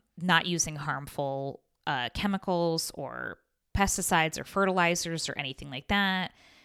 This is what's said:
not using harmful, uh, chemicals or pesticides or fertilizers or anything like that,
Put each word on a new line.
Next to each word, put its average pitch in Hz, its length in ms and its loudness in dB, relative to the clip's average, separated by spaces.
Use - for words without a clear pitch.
not 175 240 4
using 165 300 -2
harmful, 139 840 -4
uh, 127 280 0
chemicals 175 800 0
or 123 440 -8
pesticides 180 640 4
or - 60 -6
fertilizers 175 840 2
or - 80 -6
anything 143 340 -8
like 131 180 -8
that, 190 440 2